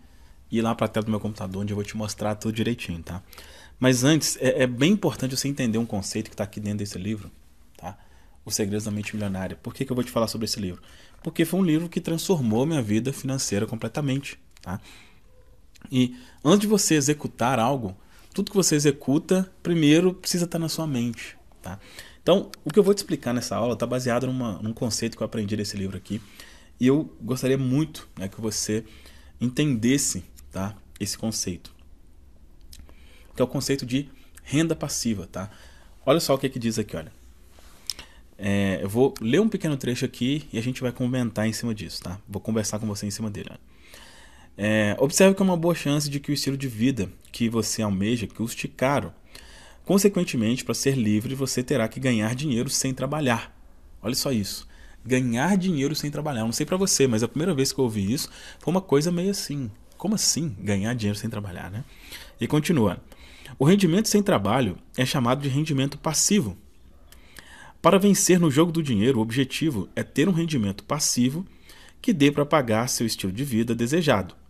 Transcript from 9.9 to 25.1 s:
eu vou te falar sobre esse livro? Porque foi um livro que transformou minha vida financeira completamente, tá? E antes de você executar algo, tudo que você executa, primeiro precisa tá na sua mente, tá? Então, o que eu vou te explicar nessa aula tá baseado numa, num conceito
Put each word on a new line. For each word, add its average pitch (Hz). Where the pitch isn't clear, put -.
eu 123
vou 123
te 123
falar 117
sobre 110
esse -
livro? 90
Porque 165
foi 180
um -
livro 165
que 170
transformou 143
minha 156
vida 110
financeira 131
completamente, 127
tá? 185
E 127
antes 185
de 208
você 202
executar 131
algo, 117
tudo -
que 202
você 160
executa, 151
primeiro 170
precisa 175
tá 170
na 165
sua 160
mente, 120
tá? 92
Então, -
o 151
que 147
eu 202
vou 196
te 202
explicar -
nessa 117
aula 113
tá 139
baseado 127
numa, 123
num 110
conceito 113